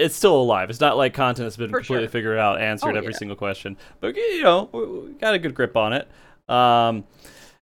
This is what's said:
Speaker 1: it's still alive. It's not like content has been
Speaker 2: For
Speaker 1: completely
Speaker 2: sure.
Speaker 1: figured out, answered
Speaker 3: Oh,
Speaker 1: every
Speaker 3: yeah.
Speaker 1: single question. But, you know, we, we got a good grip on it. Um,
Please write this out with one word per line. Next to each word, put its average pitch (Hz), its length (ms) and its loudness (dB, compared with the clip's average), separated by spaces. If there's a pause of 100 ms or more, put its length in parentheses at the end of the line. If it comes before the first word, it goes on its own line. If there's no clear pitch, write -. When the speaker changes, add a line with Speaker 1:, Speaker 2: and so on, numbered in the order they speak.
Speaker 1:
it's 156 120 0
still 175 260 6
alive. 104 280 2
It's 120 100 -8
not 143 160 4
like 131 180 2
content 123 340 -2
has 101 100 -12
been 113 140 -8
Speaker 2:
For - 80 -2
Speaker 1:
completely 120 260 -4
Speaker 2:
sure. 113 60 -8
Speaker 1:
figured 110 260 -2
out, 107 240 2
answered 107 340 -2
Speaker 3:
Oh, 107 40 -2
Speaker 1:
every 110 120 -6
Speaker 3:
yeah. 107 60 -6
Speaker 1:
single 101 180 -10
question. 98 400 -8 (240)
But, - 160 -4
you 415 260 -4
know, 196 300 4
we, 233 140 -8
we - 300 -12
got 220 180 0
a 185 60 0
good 156 160 -8
grip 123 200 -2
on 110 160 0
it. 139 160 -4 (400)
Um, 117 560 4 (640)